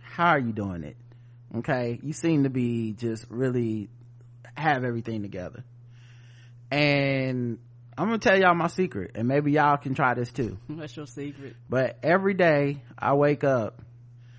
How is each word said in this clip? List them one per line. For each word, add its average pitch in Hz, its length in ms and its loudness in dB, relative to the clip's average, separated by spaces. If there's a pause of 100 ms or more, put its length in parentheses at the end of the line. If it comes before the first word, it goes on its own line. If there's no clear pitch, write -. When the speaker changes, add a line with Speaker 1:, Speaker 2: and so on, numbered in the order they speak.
Speaker 1:
How 175 280 0
are 151 80 4
you 117 140 -2
doing 98 300 -6
it?" 71 120 -14 (640)
Okay, 120 440 -2
you 143 120 -8
seem 160 300 2
to 135 60 2
be 120 440 -2
just 113 360 -6
really 117 600 -2 (640)
have 147 300 0
everything 113 360 -4
together. 98 440 -12 (1040)
And 135 880 0 (380)
I'm 165 100 -2
gonna 226 120 0
tell 190 200 4
y'all 180 160 6
my 170 120 2
secret, 165 480 -4
and 113 120 -2
maybe 143 240 2
y'all 147 260 4
can 135 160 -6
try 131 200 2
this 123 180 -4
too. 101 260 -4 (100)
Speaker 2:
What's 151 280 -12
your 151 120 -12
secret? 139 480 -14 (140)
Speaker 1:
But 123 340 0
every 190 300 2
day 143 480 2 (160)
I 127 160 0
wake 143 300 4
up 131 380 0 (580)